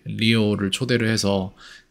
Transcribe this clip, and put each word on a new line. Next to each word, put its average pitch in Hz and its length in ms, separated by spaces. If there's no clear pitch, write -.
리오를 104 680
초대를 120 360
해서 101 460